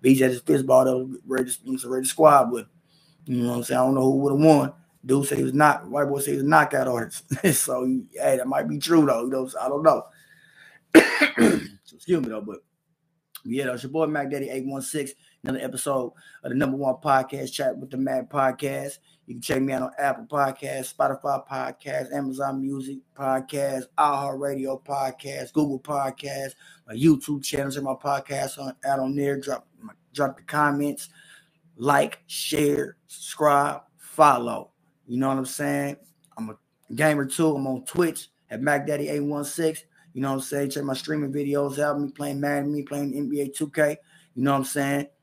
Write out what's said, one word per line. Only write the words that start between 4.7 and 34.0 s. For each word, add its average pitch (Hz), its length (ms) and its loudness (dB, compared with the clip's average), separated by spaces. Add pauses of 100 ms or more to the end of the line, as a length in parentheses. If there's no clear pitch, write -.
Dude 139 220 0
said 139 100 -4
he 135 60 -2
was 131 100 -4
not, 147 360 2
white 143 180 -2
boy 139 120 -4
said 143 120 -4
he 143 60 -2
was 135 80 -2
a - 20 0
knockout 147 400 2
artist. 117 380 -6 (180)
<laughs> 170 100 4
So, 127 320 -2 (280)
hey, 135 240 2
that 123 100 -4
might 139 220 -2
be 147 80 -6
true, 156 280 4
though. 120 200 0
You 131 60 -4
know, 131 160 -2
so - 120 -10
I 123 80 -2
don't 143 160 -2
know. 143 220 6 (880)
<coughs> - 760 6 (140)
So, - 120 -20
excuse 170 260 -2
me, 120 80 -4
though, 110 120 -8
but 104 180 -12 (840)
yeah, 131 220 -4
though, 127 80 -2
it's 120 100 -10
your 135 80 -10
boy 160 140 2
Mac 143 240 -2
Daddy 139 200 -6
eight 131 160 -6
one 135 160 -6
six, 131 300 -6 (320)
another 127 160 -4
episode 131 540 -4 (300)
of 135 80 -6
the 127 40 -2
number 135 220 0
one 135 180 0
podcast, 135 560 0
Chat 131 240 -2
with 135 140 -14
the 131 80 -8
Mac 131 320 -2
podcast. 139 680 -2 (260)
You 120 100 -14
can 120 60 -14
check 127 200 -2
me 135 120 0
out 131 80 -2
on 127 160 -6
Apple 131 280 -2
Podcasts, 135 680 -4
Spotify 139 520 -2
Podcasts, 135 680 -8
Amazon 135 480 -4
Music 135 380 -6 (180)
Podcasts, 135 680 -2 (120)
iHeartRadio 139 880 -2
Podcasts, 139 680 -6
Google 143 280 2
Podcasts, 135 720 -6 (340)
my 110 60 -14
YouTube 143 500 4
channel. 139 280 -4
Check 139 120 -6
my 135 100 -2
podcast 139 680 -4
on, 135 140 -10 (120)
out 139 140 0
on 135 160 -2
there. 143 240 -2
Drop, 135 280 -8 (460)
drop 143 240 -2
the - 60 -20
comments, 143 680 0 (680)
like, 143 520 2
share, 151 680 0 (120)
subscribe, 143 720 2 (160)
follow. 123 720 4 (380)